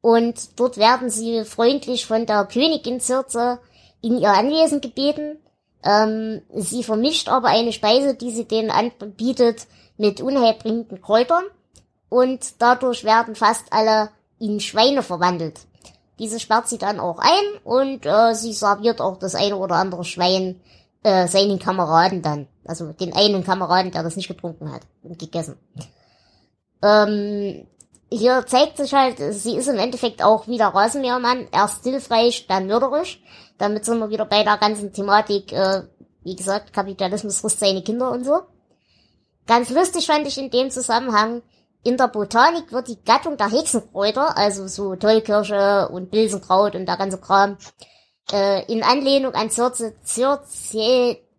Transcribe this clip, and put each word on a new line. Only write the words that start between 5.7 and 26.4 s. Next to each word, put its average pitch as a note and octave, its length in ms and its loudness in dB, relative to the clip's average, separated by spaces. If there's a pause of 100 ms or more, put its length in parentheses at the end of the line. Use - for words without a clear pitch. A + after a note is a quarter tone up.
Ähm, A3 580 0 (120)
sie A3 300 -6
vermischt A3+ 440 -2
aber B3 200 2
eine A3+ 240 2
Speise, C4 420 2
die A#3+ 160 -10
sie A3+ 160 -6
denen A3 240 -2
anbietet, A3+ 960 -2 (300)
mit G#3 240 0
unheilbringenden A3+ 840 0
Kräutern. B3 420 2 (640)
Und B3+ 540 -2
dadurch B3 420 0
werden A3 300 2
fast A3 380 0
alle A3 380 2 (280)
in G#3 220 -4
Schweine B3 420 2
verwandelt. F3 580 -2 (580)
Diese A3 220 -8
sperrt A3+ 280 0
sie A#3 100 -6
dann G#3+ 220 -4
auch E3 180 -4
ein G4+ 460 2
und, C4+ 420 -2
äh, A3 280 4
sie A3 180 -8
serviert G#3 480 0
auch F#3 180 -4
das F#3 160 -6
eine G3+ 220 -2
oder F#3 200 -2
andere F3+ 280 -2
Schwein, F#3 560 -2 (420)
äh, F#3 240 4
seinen G3 320 2
Kameraden F3+ 640 2
dann. D3 260 -4 (160)
Also D#3+ 280 -10
den F3 200 -6
einen G3+ 300 2
Kameraden, F#3 480 0
der E3 140 -6
das E3 100 -6
nicht F#3+ 140 -8
getrunken E3 440 -12
hat B2+ 100 -14 (200)
und E3 160 -18
gegessen. D#3+ 400 -8 (1200)